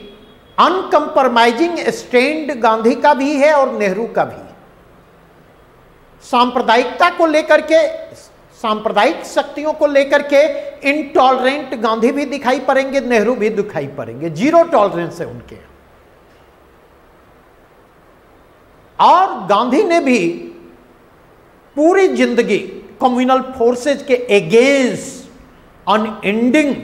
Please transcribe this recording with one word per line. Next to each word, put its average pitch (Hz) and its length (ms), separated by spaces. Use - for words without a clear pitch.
uncompromising 294 1200
strained 285 640
गांधी 226 340
का 294 180
भी 269 220
है 285 180
और 269 180
नेहरू 208 360
का 175 160
भी। 120 180
सांप्रदायिकता 247 840
को 349 160
लेकर 302 360
के, 311 260
सांप्रदायिक 214 680
शक्तियों 294 480
को 302 140
लेकर 277 340
के 285 80
intolerant 269 920
गांधी 226 300
भी 285 140
दिखाई 269 340
पड़ेंगे, 269 400
नेहरू 240 360
भी 208 140
दिखाई 185 380
पड़ेंगे, 131 420
Zero 294 340
tolerance 196 580
है 131 60
उनके। 120 300
और 294 480
गांधी 240 360
ने 339 160
भी 247 280
पूरी 359 320
जिंदगी 240 500
communal 254 400
forces 247 600
के 247 40
against 226 760
unending 220 960